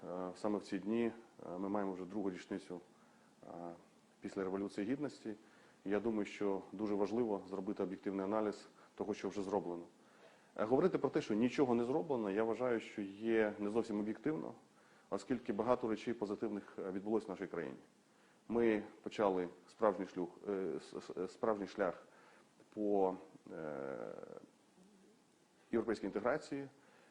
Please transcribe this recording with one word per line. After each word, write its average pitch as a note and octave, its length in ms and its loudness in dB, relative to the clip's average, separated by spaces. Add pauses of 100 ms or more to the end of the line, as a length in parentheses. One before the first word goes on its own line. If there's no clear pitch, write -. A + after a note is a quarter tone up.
(340)
саме G#2 240 0
в F2+ 40 -2
ці G2 160 -4
дні, A2 260 0
е, F2+ 540 -6
ми G2 100 -4
маємо G2 240 0
вже F#2 120 -6
другу G2 260 -2
річницю, F2 500 -8 (640)
е, - 40 -18 (720)
після G2 240 -2
Революції G2 420 -2
Гідності. B2+ 480 -4 (500)
І F#2+ 60 -2
я G2+ 100 4
думаю, G#2+ 240 2
що G2 380 0 (100)
дуже G#2 220 0
важливо G2+ 540 2
зробити G2 340 -2
об'єктивний F#2+ 420 -2
аналіз G#2 440 0 (260)
того, G2+ 200 -2
що - 140 -4
вже G2 140 -4
зроблено. F2 420 0 (720)
Е, G#2 80 0
говорити D3+ 340 4
про C#3 120 2
те, D#3 100 2
що A2+ 140 0
нічого B2 400 4
не A#2+ 100 4
зроблено, C3 460 2
я G#2+ 140 4
вважаю, A2+ 360 2
що G#2+ 220 -6
є G#2+ 560 4
не G#2 120 0
зовсім A2 300 2
об'єктивно, A2+ 540 -2 (560)
оскільки A2+ 420 -2
багато A#2 360 4
речей A2 260 -2
позитивних, G2+ 640 -4
е, F#2+ 120 -4
відбулось G2+ 360 0
в G2+ 40 -6
нашій F#2 160 -6
країні. D#2 300 -6 (720)
Ми A2+ 340 6 (200)
почали F#2+ 460 2 (180)
справжній F#2+ 400 2
шлюх, F2 220 -4 (200)
е, G2+ 40 0 (240)
с-, - 240 -10
с-, - 160 -10
е, F#2 120 -2
справжній G#2 380 0
шлях F#2 400 -2 (680)
по, G2 420 4 (360)
е, C#2+ 440 -6 (1800)
європейській A2 340 2
інтеграції. C3 600 -2 (420)